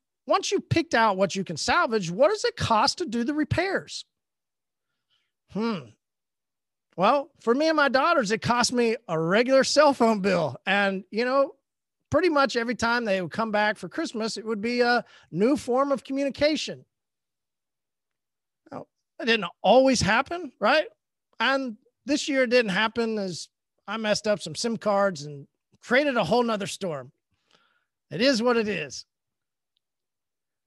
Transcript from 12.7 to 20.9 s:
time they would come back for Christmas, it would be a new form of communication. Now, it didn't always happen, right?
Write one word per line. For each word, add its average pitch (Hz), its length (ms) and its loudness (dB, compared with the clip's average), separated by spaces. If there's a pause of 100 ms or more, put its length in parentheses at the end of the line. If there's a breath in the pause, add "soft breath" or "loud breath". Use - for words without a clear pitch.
time 240 280 0
they 190 160 0
would 170 120 -6
come 220 180 -4
back 208 260 2
for - 120 -12
Christmas, 226 480 -6
it 220 100 -12
would 220 140 -4
be 240 200 -2
a 240 240 2 (280 soft breath)
new 220 240 2
form 269 340 -2
of 262 140 -4
communication. 277 800 -4 (1900)
Now, - 160 -14 (340)
it 330 40 -8
didn't 226 260 0 (100)
always 254 400 6
happen, 269 600 0
right? 294 260 2 (540)